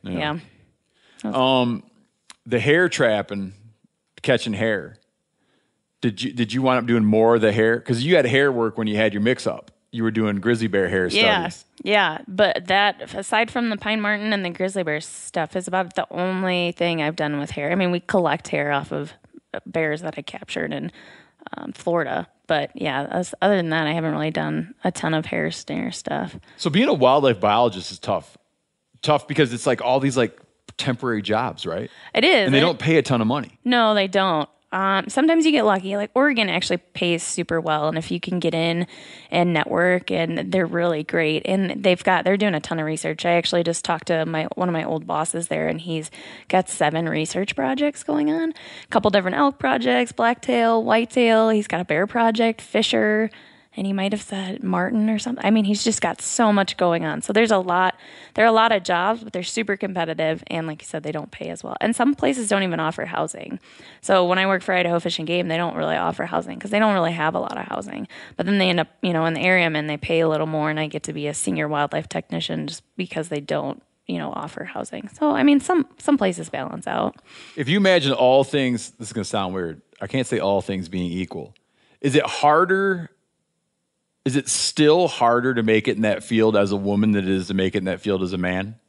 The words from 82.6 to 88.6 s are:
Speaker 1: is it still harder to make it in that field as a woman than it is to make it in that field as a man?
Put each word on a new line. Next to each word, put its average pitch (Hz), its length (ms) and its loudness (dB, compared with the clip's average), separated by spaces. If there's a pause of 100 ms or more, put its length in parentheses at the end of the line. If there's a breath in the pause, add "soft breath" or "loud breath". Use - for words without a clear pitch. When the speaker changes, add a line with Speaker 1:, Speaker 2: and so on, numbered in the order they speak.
Speaker 1:
is 131 100 -2
it 139 140 -2
still 156 580 4
harder 123 460 2
to 117 80 0
make 110 260 4
it 104 100 0
in 110 40 -2
that 104 220 0
field 110 340 4
as 101 140 2
a 104 40 0
woman 101 360 2
than 98 140 2
it 92 40 0
is 92 200 0
to 101 40 -4
make 95 220 0
it - 20 0
in 92 60 -2
that 90 180 -4
field 95 220 0
as 90 100 -4
a 92 60 -4
man? 92 340 -4 (160)